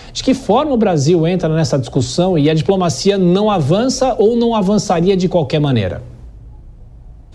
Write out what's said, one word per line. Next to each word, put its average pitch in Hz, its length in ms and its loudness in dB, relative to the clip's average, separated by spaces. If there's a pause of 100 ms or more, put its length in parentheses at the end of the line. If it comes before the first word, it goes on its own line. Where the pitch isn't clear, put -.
(120)
De - 100 -10
que 262 120 2
forma 285 400 0
o - 20 0
Brasil 170 500 2
entra 175 220 -2
nessa 156 300 0
discussão 170 580 -2
e 151 140 2
a - 20 0
diplomacia 185 640 0
não 190 340 2
avança 208 680 0
ou 226 180 2
não 233 180 0
avançaria 196 600 0
de 180 140 0
qualquer 156 300 0
maneira? 107 420 -2 (1300)